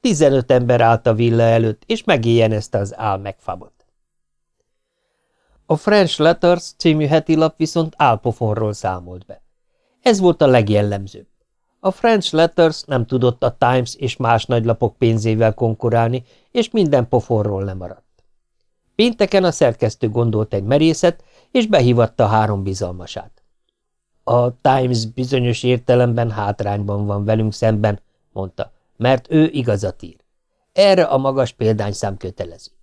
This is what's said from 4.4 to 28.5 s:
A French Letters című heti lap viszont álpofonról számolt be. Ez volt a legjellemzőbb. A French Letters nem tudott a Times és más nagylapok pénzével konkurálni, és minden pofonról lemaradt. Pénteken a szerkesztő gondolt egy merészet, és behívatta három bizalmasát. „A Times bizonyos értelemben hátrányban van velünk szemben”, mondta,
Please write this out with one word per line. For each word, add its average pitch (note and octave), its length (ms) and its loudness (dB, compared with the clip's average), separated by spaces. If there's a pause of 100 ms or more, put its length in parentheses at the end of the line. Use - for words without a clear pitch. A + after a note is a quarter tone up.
A D#3 100 0
French G3+ 440 2
Letters F3 560 2
című D#3 300 2
heti D#3 300 2
lap D#3+ 200 0
viszont D#3+ 400 -4
álpofonról A2 760 -2
számolt F2+ 540 -10
be. - 160 -20 (580)
Ez A3+ 180 2
volt F3+ 240 2
a D3+ 40 4
legjellemzőbb. G#2 800 0 (540)
A F#3+ 100 -2
French A3 440 0
Letters D#3+ 480 2
nem B2+ 240 -2
tudott B2 360 0
a B2 160 -2
Times B2 360 0
és - 220 -8
más A#2 280 0
nagylapok A#2 520 -2
pénzével A2 580 0
konkurálni, A#2 680 -2 (260)
és A#3 200 -2
minden C#3+ 380 0
pofonról G#2+ 560 -2
lemaradt. F#2 600 -14 (720)
Pénteken G#3 500 0
a F3 60 2
szerkesztő A#2+ 580 -2
gondolt A2 460 -2
egy G2+ 100 -4
merészet, D#3 600 0 (260)
és A#3+ 160 0
behívatta A#2+ 600 2
három G#2+ 360 0
bizalmasát. F#2 800 -10 (800)
„A B2 380 -2
Times B2+ 460 0
bizonyos B2 560 -4
értelemben B2 680 0
hátrányban G#2 760 -4
van G2+ 180 -4
velünk A2 280 0
szemben”, G#2+ 480 -2 (320)
mondta, F#2+ 400 -10 (240)